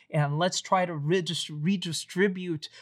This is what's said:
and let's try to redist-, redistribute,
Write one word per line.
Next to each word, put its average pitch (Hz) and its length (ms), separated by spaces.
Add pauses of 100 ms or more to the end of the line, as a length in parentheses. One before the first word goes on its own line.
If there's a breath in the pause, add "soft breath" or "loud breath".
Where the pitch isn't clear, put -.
(120)
and 147 260
let's 180 240
try 185 240
to 175 80
redist-, 160 560
redistribute, 175 1200 (120)